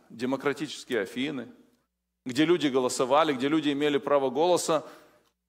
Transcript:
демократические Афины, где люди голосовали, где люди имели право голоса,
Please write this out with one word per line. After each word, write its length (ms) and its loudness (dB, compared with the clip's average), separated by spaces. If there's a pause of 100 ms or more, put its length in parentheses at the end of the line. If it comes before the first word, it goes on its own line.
демократические 960 -4
Афины, 500 -8 (720)
где 220 0
люди 220 2
голосовали, 680 2
где 140 -2
люди 240 0
имели 260 0
право 320 2
голоса, 560 0 (640)